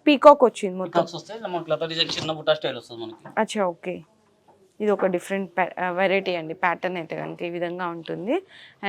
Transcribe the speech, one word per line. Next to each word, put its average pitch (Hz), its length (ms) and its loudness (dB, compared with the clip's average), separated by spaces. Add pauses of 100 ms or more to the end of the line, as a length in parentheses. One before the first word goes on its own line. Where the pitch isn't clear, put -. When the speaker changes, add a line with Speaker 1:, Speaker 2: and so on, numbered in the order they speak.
Speaker 1:
పీకాక్ 294 380 10
వచ్చింది 196 340 0
మొత్తం. 185 120 -4
Speaker 2:
పీకాక్స్ 170 240 0
వస్తాయి. 196 260 -12
ఇలా 208 80 -6
మనకి 165 220 -6
లతా 156 160 -2
డిజైన్ 160 220 -2
చిన్న 156 240 -4
బుట్టా 151 220 0
స్టైల్ 139 220 -4
వస్తుంది 117 260 -12
మనకి. 113 360 -14
Speaker 1:
అచ్చా, 214 280 0
ఓకే. 175 340 -8 (800)
ఇది 208 100 0
ఒక 196 160 2
డిఫరెంట్ 190 520 -4
pa-, 175 260 -2
ఆ, 185 60 -2
వెరైటీ 190 440 0
అండి. 160 200 -6
ప్యాటర్న్ 180 420 -2
అయితే 160 200 -8
కనుక 160 260 -8
ఈ 175 80 -6
విధంగా 175 360 -6
ఉంటుంది. 170 480 -6 (540)